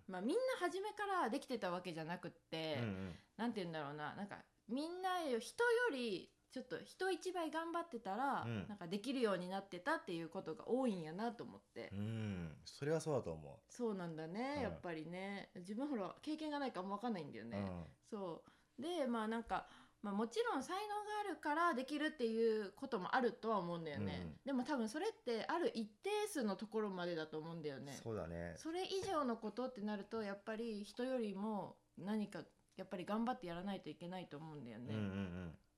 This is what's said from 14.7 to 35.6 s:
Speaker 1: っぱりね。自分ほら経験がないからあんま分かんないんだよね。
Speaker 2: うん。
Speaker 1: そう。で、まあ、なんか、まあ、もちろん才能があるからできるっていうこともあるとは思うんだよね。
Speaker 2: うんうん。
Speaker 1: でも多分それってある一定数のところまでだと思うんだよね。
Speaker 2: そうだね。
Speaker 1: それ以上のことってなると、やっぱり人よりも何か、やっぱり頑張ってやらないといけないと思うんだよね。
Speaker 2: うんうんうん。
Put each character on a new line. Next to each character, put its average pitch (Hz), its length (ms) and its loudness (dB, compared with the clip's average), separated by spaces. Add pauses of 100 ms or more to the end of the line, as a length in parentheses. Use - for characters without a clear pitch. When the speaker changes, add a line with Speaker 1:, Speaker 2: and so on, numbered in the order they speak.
Speaker 1:
っ 160 100 -8
ぱ 175 120 -2
り 156 120 -4
ね。 190 520 -6
自 185 180 -6
分 262 120 0
ほ 294 80 0
ら 190 280 -2
経 302 120 -2
験 311 140 -4
が 294 80 0
な 277 80 2
い 240 60 0
か 180 60 -4
ら 185 80 -2
あ - 20 -4
ん - 20 -4
ま 196 60 0
分 202 80 -4
か 247 80 2
ん - 20 2
な 185 60 0
い 160 40 -4
ん 139 80 -8
だ 113 60 -8
よ 107 80 -6
ね。 117 140 -2
Speaker 2:
う - 20 2
ん。 90 220 -2 (260)
Speaker 1:
そ 190 380 -4
う。 - 340 -16
で、 320 260 0
ま 233 160 2
あ、 214 40 0
な 226 120 2
ん 233 40 -4
か、 196 240 -2 (340)
ま 208 100 -2
あ、 - 20 0
も 208 140 4
ち 415 140 -2
ろ 453 160 4
ん 262 60 0
才 339 120 -2 (120)
能 415 80 0
が 415 80 -2 (160)
あ 415 100 0
る 330 60 0
か 302 180 0
ら 339 200 6
で 247 100 2
き 294 160 0
る 294 60 4
っ 302 60 4
て 262 140 0
い 220 360 6
う 190 160 -4
こ 180 100 -6
と 214 120 0
も 180 140 0
あ 254 60 8
る 226 140 6
と 214 160 -2
は 220 100 6
思 175 160 0
う - 20 -2
ん 165 60 -2
だ 160 80 -2
よ 143 80 -2
ね。 101 220 0
Speaker 2:
う - 40 -4
ん - 40 -2
う - 20 -8
ん。 - 20 -8 (120)
Speaker 1:
で 269 80 2
も 254 100 6
多 285 140 2
分 220 100 2
そ 220 100 -2
れ 359 100 2
っ - 40 4
て 226 380 0
あ 349 100 4
る 330 160 6
一 226 100 0
定 - 240 -4 (220)
数 277 120 2
の 202 120 4
と 220 120 -6
こ 220 120 0
ろ 214 100 2
ま 180 160 0
で 175 100 2
だ 156 120 0
と 156 100 -4
思 156 140 -4
う 170 40 -4
ん 170 60 -4
だ 151 80 -2
よ 135 100 -4
ね。 135 220 -6
Speaker 2:
そ 113 120 0
う - 20 2
だ 90 100 0
ね。 85 300 -2
Speaker 1:
そ 311 160 -4
れ 359 140 0
以 381 200 0
上 320 200 4
の 233 100 4
こ 220 160 -4
と 240 140 -2
っ 254 80 -2
て 196 80 -8
な 214 160 0
る 196 80 -4
と、 226 180 -2
や 196 100 -2
っ 202 120 -10
ぱ 220 100 -4
り 214 300 -2
人 - 180 -4
よ 254 140 2
り 214 180 0
も 202 400 0 (220)
何 202 320 0
か、 180 100 -6 (380)
や 185 80 -6
っ - 20 -18
ぱ 202 80 -6
り 180 80 -2
頑 214 220 2
張 254 80 4
っ 254 60 -4
て 185 80 -6
や 170 80 -2
ら 180 80 -4
な 202 120 -2
い 185 60 -4
と - 80 -8
い 214 60 -6
け 175 120 -8
な 185 140 -4
い 160 60 -8
と 147 100 -10
思 160 160 -10
う - 20 -10
ん 143 80 -8
だ 120 80 -10
よ 110 80 -8
ね。 113 140 -6
Speaker 2:
う - 0 -
ん - 20 0
う 107 60 2
ん - 20 2
う 101 40 0
ん。 92 460 -2 (240)